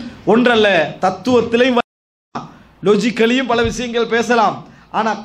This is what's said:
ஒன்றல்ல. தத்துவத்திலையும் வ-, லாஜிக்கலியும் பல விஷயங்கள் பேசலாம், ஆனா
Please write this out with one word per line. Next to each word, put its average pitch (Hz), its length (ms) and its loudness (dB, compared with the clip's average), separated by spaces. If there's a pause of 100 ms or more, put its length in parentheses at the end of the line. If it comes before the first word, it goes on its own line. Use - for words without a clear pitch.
(240)
ஒன்றல்ல. 208 760 2
தத்துவத்திலையும் 240 760 0
வ-, - 640 -8 (420)
லாஜிக்கலியும் 226 640 2
பல 240 160 0
விஷயங்கள் 233 440 -4
பேசலாம், 226 600 0 (240)
ஆனா 214 240 -2 (100)